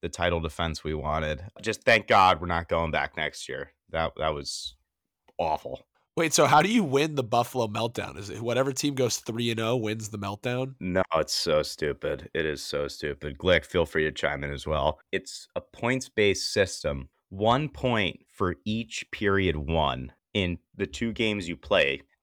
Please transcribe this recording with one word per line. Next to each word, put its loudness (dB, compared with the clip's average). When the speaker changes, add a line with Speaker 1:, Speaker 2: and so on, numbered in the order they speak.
Speaker 1:
the -6
title 0
defense -4
we -2
wanted. -2
Just -4
thank 6
God 8
we're -4
not -2
going 0
back -2
next -6
year. -10
That, -2
that 0
was -10
awful. -4
Speaker 2:
Wait, 0
so 6
how 8
do 4
you 4
win 2
the 0
Buffalo 0
Meltdown? -4
Is -12
it -10
whatever 2
team -2
goes 2
three -4
and -2
oh 0
wins -4
the -8
Meltdown? -4
Speaker 1:
No, 0
it's 0
so 2
stupid. -4
It -2
is -4
so -4
stupid. -8
Glick, 4
feel 2
free 0
to 0
chime -4
in -6
as -10
well. 0
It's -8
a -4
points-based 0
system. -2
One 0
point -2
for -2
each -6
period 2
one 0
in 0
the -2
two -4
games -2
you -6
play. 2